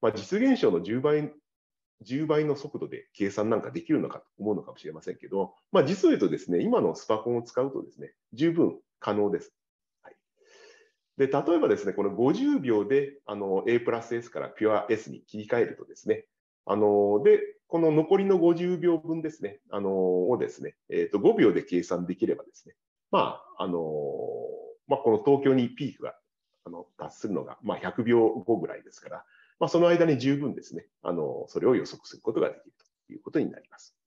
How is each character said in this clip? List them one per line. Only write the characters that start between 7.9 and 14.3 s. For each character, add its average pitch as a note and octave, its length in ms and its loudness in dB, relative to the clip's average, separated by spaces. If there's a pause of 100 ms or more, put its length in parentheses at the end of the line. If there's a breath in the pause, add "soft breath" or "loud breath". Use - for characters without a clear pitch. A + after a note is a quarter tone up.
す - 80 -20
ね、 C#2+ 140 -20 (180)
十 D#3 220 0
分 D#3 260 2 (200)
可 G#2+ 140 -4
能 G#2 160 0
で E2+ 120 -2
す。 - 120 -20 (480)
は - 80 -20
い。 - 60 -20 (1000 soft breath)
で、 C3+ 100 2
例 C#3+ 280 0
え - 40 4
ば C#4 80 2
で G2+ 100 4
す - 80 -6
ね、 F#2+ 80 -2
こ G2+ 80 -4
の G2 80 0
五 A#2 240 2
十 C4+ 260 0
秒 A2 260 2
で、 C#3 420 0
あ G#2+ 80 -8
の、 G2 320 -2
A A#2+ 120 4
プ A#2 120 -4
ラ A#2 100 -2
ス A#2 140 -8
S A#2+ 160 -8